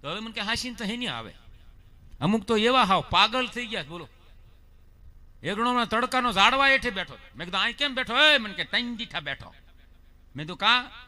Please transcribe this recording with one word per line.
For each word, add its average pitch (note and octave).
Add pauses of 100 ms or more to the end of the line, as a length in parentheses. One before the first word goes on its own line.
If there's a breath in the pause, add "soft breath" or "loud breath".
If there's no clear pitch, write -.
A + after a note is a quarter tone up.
તો C#3
હવે F3+
મને A3+
કે, A3+
"હાસીન A#3
તો A3+
હેની A#3+
આવે?" A2+ (840)
અમુક G3
તો A3+
એવા A#3+
હાવ F#3
પાગલ A3
થઈ A#3+
ગયા G#3
છે, C3
બોલો. E3 (1300)
એકડો G#3
હમણાં B3
તડકાનો B3
ઝાડવા A#3
હેઠે C4
બેઠો. F3+ (180)
મેં D#3+
કીધું, F#3+
"અહીં A3+
કેમ C#4+
બેઠો?" A#3+
"એ," D4+
મને G#3+
કે, E3
"ત્રણ A#3+
દીઠા G3+
બેઠો." D3 (840)
મેં D3
કીધું, E3+
"કા?" B3 (160)